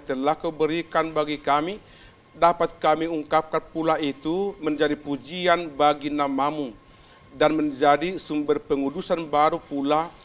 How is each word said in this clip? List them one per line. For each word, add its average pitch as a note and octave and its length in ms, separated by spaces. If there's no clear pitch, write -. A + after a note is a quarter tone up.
telah C#3 340
Kau E3+ 160
berikan D#3+ 560
bagi D3+ 320
kami, D#3 400
dapat E3+ 400
kami D#3+ 320
ungkapkan D#3 640
pula D#3+ 240
itu D#3+ 640
menjadi D3+ 320
pujian D#3+ 800
bagi D3 400
namamu C#3+ 640
dan D3+ 240
menjadi D3+ 640
sumber D3 400
pengudusan D#3 640
baru D3+ 320
pula D3+ 560